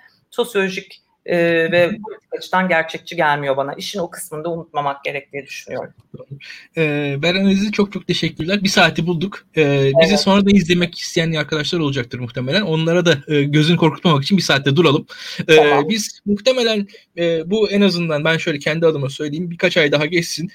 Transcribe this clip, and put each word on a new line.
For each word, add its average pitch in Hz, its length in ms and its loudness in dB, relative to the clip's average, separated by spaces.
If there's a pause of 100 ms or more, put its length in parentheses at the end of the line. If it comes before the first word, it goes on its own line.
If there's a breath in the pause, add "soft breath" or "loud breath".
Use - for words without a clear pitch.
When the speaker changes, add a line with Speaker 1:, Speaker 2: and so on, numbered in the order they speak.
(300 loud breath)
Speaker 1:
sosyolojik, 190 720 -4 (240)
e, 175 100 -2 (360)
ve 175 160 4
politik - 500 -10
açıdan 185 300 -2
gerçekçi 165 480 -4
gelmiyor 143 400 0
bana. 139 180 -4
İşin 190 240 -10
o 170 120 -6
kısmını - 340 -12
da 170 60 -4
unutmamak 147 540 -6
gerektiği 139 420 -10
düşünüyorum. - 480 -12 (840 loud breath)
Speaker 2:
E, 147 460 -2
Beren 180 220 0
Aziz, 196 280 2
çok 202 200 -2
çok - 140 -10
teşekkürler. 175 580 -4
Bir 196 40 2
saati 165 380 2
bulduk. 175 380 -4 (120)
E, 139 440 2
bizi 175 120 4
Speaker 1:
Evet. 202 80 2
Speaker 2:
sonra 196 260 4
da 202 40 4
izlemek 175 480 2
isteyen 165 360 -2
arkadaşlar 151 440 -2
olacaktır 139 400 -4
muhtemelen. 131 440 -4
Onlara 165 440 0
da, 160 80 4 (140)
e, 147 140 2
gözünü 151 340 2
korkutmamak 156 460 2
için 190 160 2
bir 165 40 0
saatte 139 340 2
duralım. 156 300 4 (420 loud breath)
E, 160 80 8
Speaker 1:
Tamam. 147 320 4
Speaker 2:
biz 214 380 -4
muhtemelen, 220 600 0 (320 loud breath)
e, 170 320 -2
bu 208 200 0
en 202 100 2
azından 170 440 0
ben 160 120 2
şöyle 160 220 -2
kendi 165 280 0
adıma 139 240 0
söyleyeyim, 151 400 -8
birkaç 170 260 -2
ay 147 160 4
daha 151 140 0
geçsin. 170 480 -4